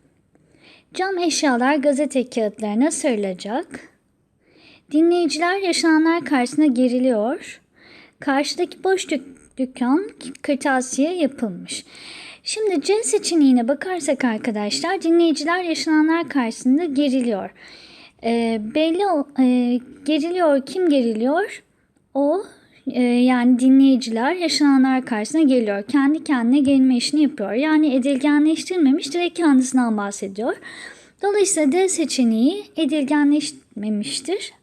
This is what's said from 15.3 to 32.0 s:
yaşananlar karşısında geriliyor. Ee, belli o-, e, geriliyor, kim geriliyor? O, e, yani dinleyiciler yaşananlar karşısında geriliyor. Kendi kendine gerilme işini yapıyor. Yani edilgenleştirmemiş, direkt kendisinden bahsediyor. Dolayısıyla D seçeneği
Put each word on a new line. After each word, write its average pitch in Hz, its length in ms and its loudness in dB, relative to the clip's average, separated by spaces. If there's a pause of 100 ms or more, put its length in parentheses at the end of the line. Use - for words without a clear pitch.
yaşananlar 320 680 0
karşısında 254 560 0
geriliyor. 247 640 -2 (760)
Ee, 233 380 -2 (140)
belli 330 320 0
o-, 311 200 -2 (120)
e, 247 400 2 (260)
geriliyor, 302 600 0
kim 370 240 -2
geriliyor? 262 720 0 (500)
O, 294 300 0 (480)
e, 247 100 -2
yani 247 580 2
dinleyiciler 262 760 4
yaşananlar 269 720 2
karşısında 240 380 -2
geriliyor. 220 400 2
Kendi 294 400 0
kendine 254 360 0
gerilme 262 380 4
işini 294 240 0
yapıyor. 202 320 0
Yani 302 420 2
edilgenleştirmemiş, 294 1160 2
direkt 349 240 -4
kendisinden 254 600 2
bahsediyor. 202 600 -6 (640)
Dolayısıyla 381 500 0
D 359 180 2
seçeneği 269 760 0 (140)